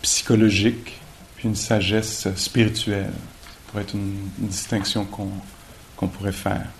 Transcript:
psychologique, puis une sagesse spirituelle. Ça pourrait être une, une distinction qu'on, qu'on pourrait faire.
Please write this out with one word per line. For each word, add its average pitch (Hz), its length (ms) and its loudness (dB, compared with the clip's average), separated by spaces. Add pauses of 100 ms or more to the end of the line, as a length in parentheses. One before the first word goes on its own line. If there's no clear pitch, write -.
psychologique, 107 960 4 (360)
puis - 120 -4
une 107 80 2
sagesse 107 800 2
spirituelle. 104 760 2
Ça - 540 -16
pourrait 104 160 -4
être 101 100 -8
une, 98 240 -4 (220)
une 110 80 -2
distinction 101 580 -2
qu'on, 98 240 -6 (680)
qu'on 92 100 -2
pourrait 98 240 -2
faire. 98 340 -2 (140)